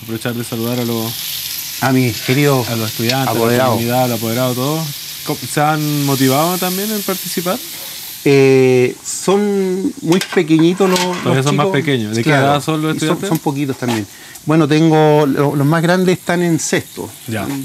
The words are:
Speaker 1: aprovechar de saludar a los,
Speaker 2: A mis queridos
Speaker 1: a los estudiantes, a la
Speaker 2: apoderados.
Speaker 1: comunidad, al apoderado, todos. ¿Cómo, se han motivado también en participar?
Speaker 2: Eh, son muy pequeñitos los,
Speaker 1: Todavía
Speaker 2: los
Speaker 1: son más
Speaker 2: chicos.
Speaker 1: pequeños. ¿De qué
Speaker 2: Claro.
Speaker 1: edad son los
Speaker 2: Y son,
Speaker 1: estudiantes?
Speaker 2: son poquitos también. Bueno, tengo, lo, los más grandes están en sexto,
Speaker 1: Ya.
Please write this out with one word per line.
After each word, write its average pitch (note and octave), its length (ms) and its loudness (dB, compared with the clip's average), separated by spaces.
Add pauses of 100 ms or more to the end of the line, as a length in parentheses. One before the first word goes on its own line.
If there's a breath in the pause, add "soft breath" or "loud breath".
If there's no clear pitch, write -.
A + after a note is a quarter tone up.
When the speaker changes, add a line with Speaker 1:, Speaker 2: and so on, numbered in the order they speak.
Speaker 1:
aprovechar A2+ 300 -6
de A#2+ 100 -6
saludar A#2 360 -4
a B2 40 -2
los, - 960 -6
Speaker 2:
A C3 120 2
mis B2+ 300 2
queridos C3+ 460 2
Speaker 1:
a A#2+ 60 -4
los A2 140 -4
estudiantes, B2 400 -2
a A#2 40 -2
la A#2 60 -2
Speaker 2:
apoderados. A#2+ 360 2
Speaker 1:
comunidad, A#2+ 300 0
al B2 80 0
apoderado, A#2 420 -2
todos. D3 300 -2 (400)
¿Cómo, D3 140 -4
se D3 220 -4
han D3+ 440 0
motivado C#3 520 2
también F#3 340 -4
en G#3 100 -4
participar? F#3 560 -4 (680 loud breath)
Speaker 2:
Eh, C3 680 4 (100)
son F#3+ 960 0
muy E3 180 2 (140)
pequeñitos F3 560 4
los, F3+ 100 2
Speaker 1:
Todavía F3+ 360 -2
Speaker 2:
los C3 100 2
Speaker 1:
son C#3+ 100 2
más C#3+ 120 2
Speaker 2:
chicos. C#3+ 120 0
Speaker 1:
pequeños. B2 360 0
¿De A#2 80 0
qué D#3 80 0
Speaker 2:
Claro. C#3 160 4
Speaker 1:
edad C#3+ 140 2
son D#3 200 -2
los D#3 140 0
Speaker 2:
Y C#3 40 -4
son, D3+ 100 0
Speaker 1:
estudiantes? F3 200 -2
Speaker 2:
son E3 100 0
poquitos C#3 380 -4
también. A2+ 280 -4 (400 loud breath)
Bueno, D#3 220 4
tengo, D#3 600 4
lo, C#3+ 280 0
los C#3+ 120 2
más E3 140 2
grandes F3+ 360 2
están F3 240 -2
en E3+ 180 2
sexto, - 500 -4 (180)
Speaker 1:
Ya. G#2+ 200 -6 (180)